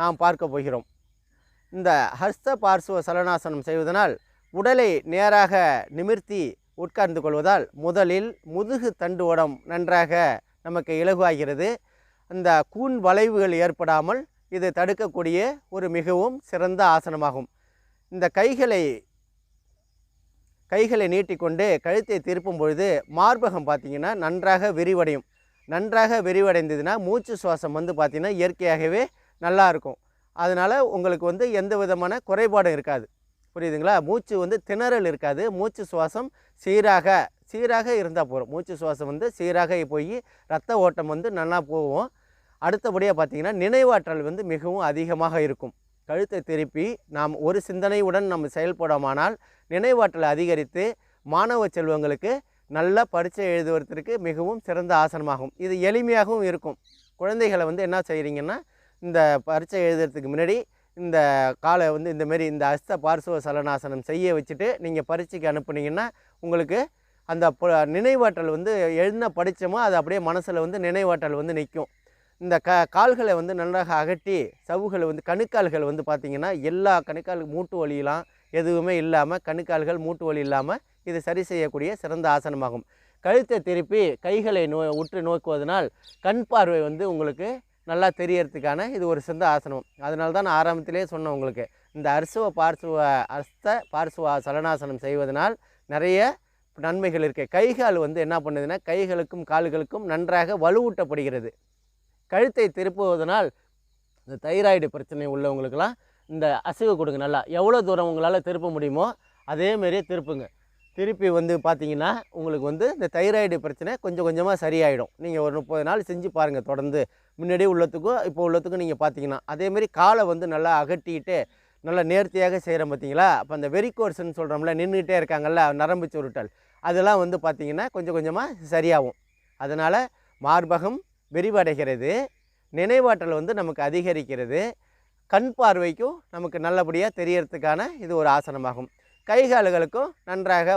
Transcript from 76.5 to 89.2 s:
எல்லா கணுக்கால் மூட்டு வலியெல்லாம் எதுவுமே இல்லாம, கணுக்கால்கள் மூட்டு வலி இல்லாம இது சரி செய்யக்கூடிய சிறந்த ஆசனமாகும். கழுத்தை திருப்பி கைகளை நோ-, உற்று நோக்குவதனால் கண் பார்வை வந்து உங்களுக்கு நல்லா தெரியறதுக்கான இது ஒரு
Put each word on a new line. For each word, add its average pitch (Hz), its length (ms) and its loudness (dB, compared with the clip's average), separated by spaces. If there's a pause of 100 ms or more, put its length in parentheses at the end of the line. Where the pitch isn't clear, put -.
எல்லா 190 240 2 (140)
கணுக்கால் 165 360 -8 (100)
மூட்டு 180 260 -6
வலியெல்லாம் 147 460 -4 (320)
எதுவுமே 170 440 0
இல்லாம, 160 360 2 (100)
கணுக்கால்கள் 160 560 -2
மூட்டு 165 240 -6
வலி 151 180 -2
இல்லாம 139 300 -2 (340)
இது 170 80 -4 (100)
சரி 175 220 -2
செய்யக்கூடிய 156 400 -2 (120)
சிறந்த 165 320 -4
ஆசனமாகும். 135 500 -4 (400)
கழுத்தை 233 340 2 (100)
திருப்பி 180 340 0 (240)
கைகளை 202 380 0 (100)
நோ-, 160 100 0 (160)
உற்று 170 280 -6
நோக்குவதனால் 160 600 -2 (380)
கண் 220 240 0
பார்வை 175 380 4
வந்து 156 240 -4
உங்களுக்கு 156 360 -4 (420)
நல்லா 180 180 2 (120)
தெரியறதுக்கான 160 600 -2 (160)
இது 180 160 -4
ஒரு 147 140 -2